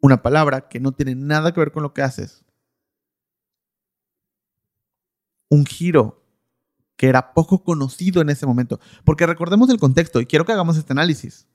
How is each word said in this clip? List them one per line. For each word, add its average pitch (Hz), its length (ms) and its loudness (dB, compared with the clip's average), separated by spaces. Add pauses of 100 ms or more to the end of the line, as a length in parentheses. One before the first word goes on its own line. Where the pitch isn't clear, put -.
Una 135 160 6
palabra 139 480 -2
que 123 120 -12
no 135 120 -4
tiene 131 220 -6
nada 151 400 -2
que 175 60 -2
ver 147 120 -2
con 156 100 -8
lo 143 120 -10
que 143 80 -4
haces, - 420 -8 (3000)
un 147 160 4
giro 151 580 -2 (760)
que - 100 2
era 127 240 0
poco 165 320 0
conocido 175 560 -2
en 151 80 0
ese 143 160 -4
momento. 123 360 -4 (240)
Porque 160 220 4
recordemos 175 440 2
el 240 80 2
contexto, 143 420 2
y 113 60 -4
quiero 160 180 2
que 233 80 -4
hagamos 170 240 0
este 151 160 -4
análisis. 147 640 -4